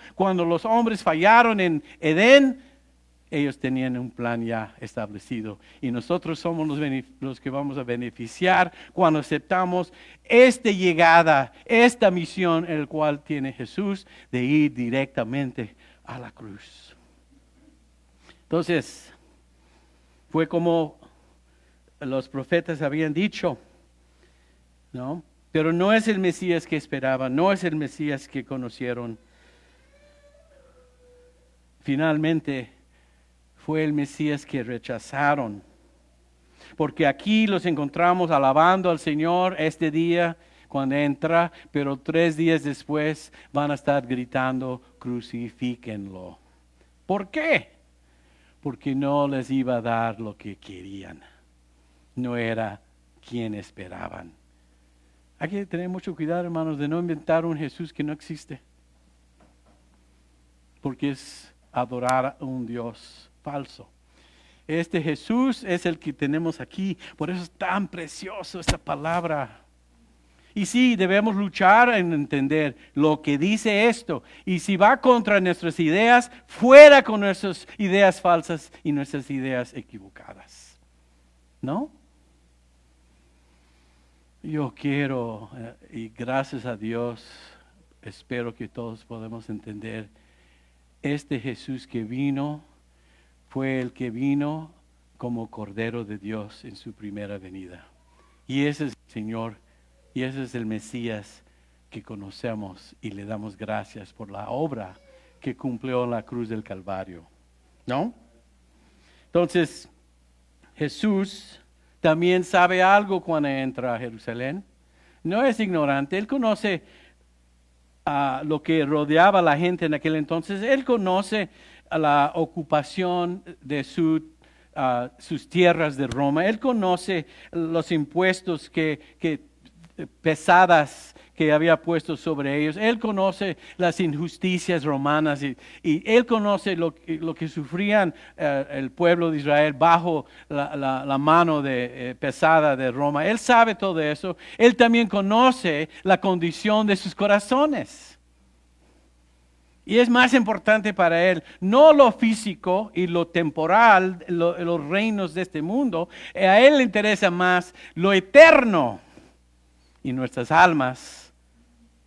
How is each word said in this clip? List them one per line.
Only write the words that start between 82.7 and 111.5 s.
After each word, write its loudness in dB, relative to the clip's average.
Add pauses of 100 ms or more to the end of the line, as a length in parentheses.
Yo -6
quiero, -6
eh, -18 (160)
y -12
gracias -6
a -8
Dios, -8 (800)
espero -12
que -14
todos -14
podamos -14
entender, -14 (920)
este -6
Jesús -10
que -8
vino, -4 (840)
fue -4
el -8
que -8
vino -4 (440)
como -8
Cordero -8
de -12
Dios -12
en -18
su -18
primera -12
venida. -18 (600)
Y -2
ese -4
es -8
el -20
Señor, -10 (580)
y -6
ese -8
es -14
el -6
Mesías -10 (480)
que -16
conocemos -12
y -12
le -14
damos -12
gracias -10
por -20
la -14
obra -8 (440)
que -10
cumplió -6
en -6
la -6
cruz -10
del -10
Calvario. -14 (600)
¿No? -6 (1160)
Entonces, -2 (880)
Jesús -6 (400)